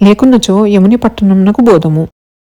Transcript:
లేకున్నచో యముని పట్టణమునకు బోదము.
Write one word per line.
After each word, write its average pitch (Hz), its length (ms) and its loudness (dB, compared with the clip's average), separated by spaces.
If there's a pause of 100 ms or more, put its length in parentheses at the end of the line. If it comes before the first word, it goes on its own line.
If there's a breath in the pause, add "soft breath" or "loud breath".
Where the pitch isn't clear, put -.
లేకున్నచో 208 640 0
యముని 202 300 0
పట్టణమునకు 202 640 -2
బోదము. 160 480 0 (340)